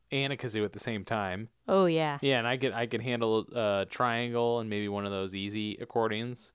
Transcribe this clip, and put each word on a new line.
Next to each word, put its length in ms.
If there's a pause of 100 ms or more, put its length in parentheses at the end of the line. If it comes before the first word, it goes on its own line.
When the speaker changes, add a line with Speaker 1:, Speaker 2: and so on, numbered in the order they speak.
(120)
Speaker 1:
and 220
a 40
kazoo 280
at 80
the 60
same 260
time. 420 (200)
Speaker 2:
Oh, 180
yeah. 360
Speaker 1:
Yeah, 180
and 80
I 100
could, 160
I 140
could 140
handle 440 (100)
a 340
triangle 720
and 100
maybe 200
one 160
of 80
those 200
easy 460
accordions, 760